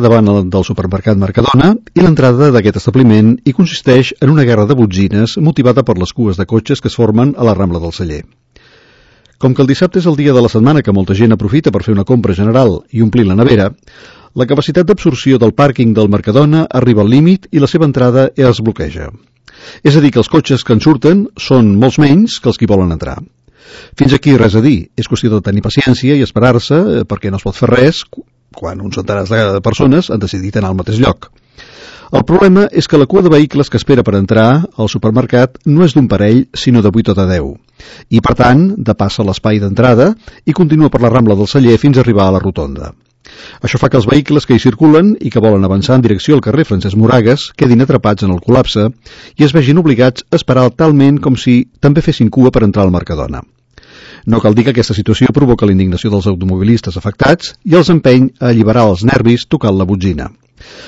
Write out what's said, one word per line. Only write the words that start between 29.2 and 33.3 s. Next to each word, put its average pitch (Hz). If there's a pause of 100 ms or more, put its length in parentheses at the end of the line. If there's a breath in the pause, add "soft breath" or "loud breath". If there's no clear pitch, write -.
de 101
persones 139
han 107
decidit 95
anar 95
al 95
mateix 107
lloc. - (840 loud breath)
El -
problema 190
és -
que 151
la 131
cua 190
de 165